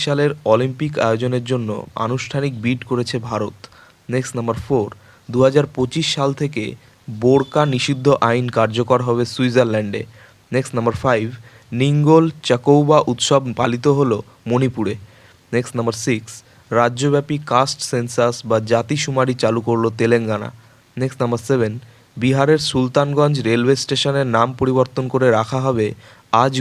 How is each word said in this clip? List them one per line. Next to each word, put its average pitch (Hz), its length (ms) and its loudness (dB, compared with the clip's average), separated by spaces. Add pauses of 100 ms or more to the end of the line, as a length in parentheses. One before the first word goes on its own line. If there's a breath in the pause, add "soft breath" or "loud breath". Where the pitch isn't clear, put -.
সালের 147 260 0 (220)
অলিম্পিক 131 400 0 (140)
আয়োজনের 123 440 -2
জন্য 120 180 -2 (360)
আনুষ্ঠানিক 131 480 -4 (100)
বিড 123 260 -2
করেছে 123 260 -2 (140)
ভারত। 107 260 -4 (580 soft breath)
নেক্সট 127 240 -4
নাম্বার 117 280 -4
ফোর, 113 220 0 (420 soft breath)
দু 117 160 0
হাজার 139 200 4 (100)
পঁচিশ 131 400 -2
সাল 139 140 0 (120)
থেকে 143 220 -4 (440 soft breath)
বোরকা 127 580 2
নিষিদ্ধ 131 420 -2 (220)
আইন 123 160 0 (120)
কার্যকর 113 500 2
হবে 120 160 0 (100)
সুইজারল্যান্ডে। 113 680 0 (540 soft breath)
নেক্সট 131 220 -4
নাম্বার 117 260 0
ফাইভ, 117 220 2 (460 soft breath)
নিঙ্গল 147 540 4 (220)
চাকৌবা 147 500 4 (140)
উৎসব 135 300 2 (180)
পালিত 123 260 -2 (140)
হলো 123 180 2 (320 soft breath)
মণিপুরে। 120 440 0 (640 soft breath)
নেক্সট 123 220 -4
নাম্বার 113 180 -2 (100)
সিক্স, 110 260 -4 (400 soft breath)
রাজ্যব্যাপী 139 680 0 (140)
কাস্ট 131 280 0 (120)
সেন্সাস 120 440 0 (140)
বা 113 80 2 (140)
জাতিশুমারি 131 640 0 (100)
চালু 113 240 0
করলো 117 200 2 (120)
তেলেঙ্গানা। 113 500 0 (480 soft breath)
নেক্সট 127 240 -4
নাম্বার 120 280 -2
সেভেন, 117 240 0 (440 soft breath)
বিহারের 139 420 2 (100)
সুলতানগঞ্জ 143 680 2 (140)
রেলওয়ে 120 340 2
স্টেশনের 139 520 -2
নাম 117 120 4 (120)
পরিবর্তন 131 540 0
করে 131 140 2 (100)
রাখা 113 280 -2
হবে 113 220 0 (560 loud breath)
আজ 135 180 2